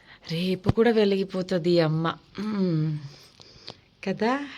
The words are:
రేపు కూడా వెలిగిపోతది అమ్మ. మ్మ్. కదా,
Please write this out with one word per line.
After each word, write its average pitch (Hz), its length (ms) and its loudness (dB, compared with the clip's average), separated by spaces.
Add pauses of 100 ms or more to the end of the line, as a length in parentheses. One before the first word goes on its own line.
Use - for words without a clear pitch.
(320)
రేపు 180 400 0
కూడా 226 200 4
వెలిగిపోతది 185 880 2
అమ్మ. 160 360 0 (240)
మ్మ్. 180 580 0 (1080)
కదా, 233 400 -2 (100)